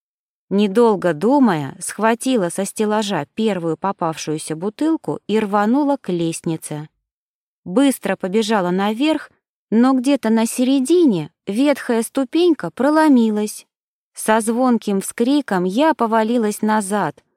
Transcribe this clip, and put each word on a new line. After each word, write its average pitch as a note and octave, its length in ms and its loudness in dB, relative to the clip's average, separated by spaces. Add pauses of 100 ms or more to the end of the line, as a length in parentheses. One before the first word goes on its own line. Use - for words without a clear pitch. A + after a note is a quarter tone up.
(480)
Недолго G3 640 2
думая, F#3 680 0
схватила A3+ 720 -2
со G3 140 -6
стеллажа G#3 720 -2
первую F3+ 420 -2
попавшуюся D#3+ 800 -6
бутылку G#3+ 720 -4
и G#3 140 0
рванула A3 560 2
к - 160 -10
лестнице. D#3+ 760 -6 (760)
Быстро G3+ 520 0
побежала G3+ 540 -2
наверх, A3 600 -2 (400)
но A#3+ 240 4
где-то B3+ 360 0
на A3+ 160 2
середине B3+ 840 2 (140)
ветхая A#3 560 0
ступенька C#4+ 680 0
проломилась. A#3+ 960 2 (460)
Со A3 280 0
звонким A3+ 600 0
вскриком A#3+ 640 -2
я C4 300 2
повалилась A3 680 0
назад, G#3 640 -2 (120)